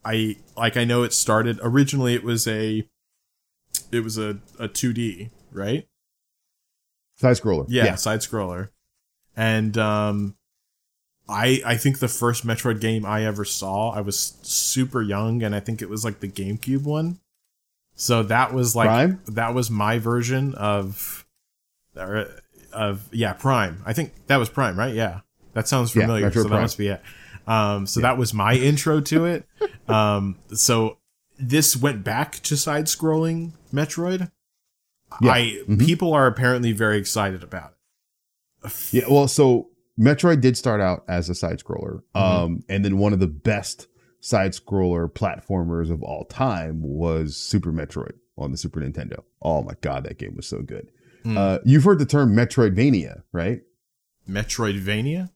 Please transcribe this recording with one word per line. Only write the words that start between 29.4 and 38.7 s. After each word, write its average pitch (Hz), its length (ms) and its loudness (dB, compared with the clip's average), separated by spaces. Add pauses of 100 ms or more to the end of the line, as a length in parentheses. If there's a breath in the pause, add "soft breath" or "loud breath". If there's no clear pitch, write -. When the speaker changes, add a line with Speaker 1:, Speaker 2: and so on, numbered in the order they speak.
Speaker 2:
<laughs> 214 100 -2 (180 loud breath)
Speaker 1:
Um, 104 520 2 (120)
so 110 460 2 (400)
this 135 400 2
went 120 260 0
back 123 360 -4
to - 180 -4
side-scrolling 160 960 -2 (180)
Metroid. 170 600 -2 (920)
Speaker 2:
Yeah. 120 100 6
Speaker 1:
I, 123 100 4 (200)
Speaker 2:
Mm-hmm. 104 160 2
Speaker 1:
people 165 360 4
are 139 120 6
apparently 123 460 2
very 107 260 2
excited 95 460 -2
about 87 300 -16 (880)
it. 104 80 -10 (200)